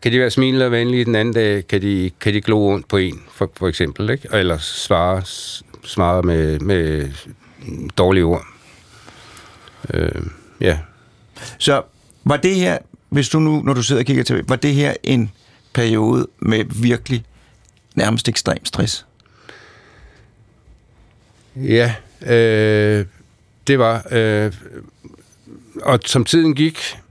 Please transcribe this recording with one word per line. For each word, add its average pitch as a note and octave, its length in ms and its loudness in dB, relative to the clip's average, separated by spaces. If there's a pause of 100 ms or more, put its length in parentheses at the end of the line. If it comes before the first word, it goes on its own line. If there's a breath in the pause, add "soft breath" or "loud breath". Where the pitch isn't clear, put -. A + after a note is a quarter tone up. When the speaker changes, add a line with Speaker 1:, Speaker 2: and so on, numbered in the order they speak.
Speaker 1:
kan A#2 100 0
de B2 60 2
være B2 120 2
smilende C3 360 2
og B2 60 0
venlige, A#2+ 320 0
den A#2 100 0
anden A2 200 0
dag G#2 340 0
kan G2+ 140 0
de, F#2+ 280 0 (100)
kan G#2 140 0
de G#2 60 0
glo G#2 280 2
ondt G2 200 -2
på - 80 0
en, F2+ 240 -2 (120)
for, - 240 -4
for F#2 120 -2
eksempel, F2 420 -4
ikke? C3+ 220 -6
Eller F2+ 260 0
svare, F2+ 680 0
s-, - 380 -14 (220)
svare F2+ 380 0
med, D#2+ 360 0
med D#2 500 -2 (920)
dårlige F#2 260 4
ord. E2+ 220 0 (1500 loud breath)
Øh, G1+ 160 -2 (500 loud breath)
ja. E2 180 2 (800 loud breath)
Speaker 2:
Så C#3 240 0 (420)
var C#3 120 2
det F#3 180 0
her, F3+ 240 0 (300)
hvis C#3+ 200 0
du D#3+ 120 0
nu, D#3 220 2
når C#3 120 0
du B2 80 -2
sidder A#2+ 200 0
og B2 40 -2
kigger C3 180 0
til, A#2 240 -2
var B2+ 80 0
det C#3+ 180 0
her C#3+ 280 0
en A#2 280 0 (440 soft breath)
periode A#2 520 2 (120)
med G#2+ 260 0 (180)
virkelig A#2+ 420 -2 (680 soft breath)
nærmest A2 340 0
ekstrem - 360 -4
stress? - 420 -4 (2500 loud breath)
Speaker 1:
Ja, A#2+ 380 2 (320)
øh, G#2+ 800 4 (640)
det C#3 120 4
var. A2+ 320 2
Øh, G#2+ 420 2 (1300)
og B2+ 240 2
som C3 180 2
tiden D#3+ 300 4
gik D#3 440 -2 (120)